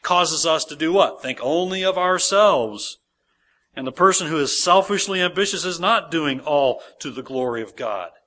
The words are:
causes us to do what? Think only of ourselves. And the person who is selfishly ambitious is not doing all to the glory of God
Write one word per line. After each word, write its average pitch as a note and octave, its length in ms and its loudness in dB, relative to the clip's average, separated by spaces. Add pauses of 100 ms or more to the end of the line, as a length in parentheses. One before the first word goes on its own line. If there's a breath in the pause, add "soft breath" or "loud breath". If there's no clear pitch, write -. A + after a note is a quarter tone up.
causes E3 420 0
us D#3+ 200 2
to D3 120 -12
do D#3+ 160 -2
what? F3+ 300 2
Think B2+ 180 -6
only F#3 440 -2
of F#3+ 120 0
ourselves. F3+ 1000 2 (760)
And C3 120 -8
the B2+ 60 -6
person F3+ 340 2
who D#3 120 -2
is C3+ 220 0
selfishly F#3+ 600 2
ambitious F3+ 440 -2
is F3+ 140 -6
not F#3 320 0
doing D3 300 -2
all C#3 420 0 (160 loud breath)
to C#3+ 120 -10
the B2 120 -10
glory B2 400 -4
of G2+ 140 -12
God G2+ 340 -6 (160)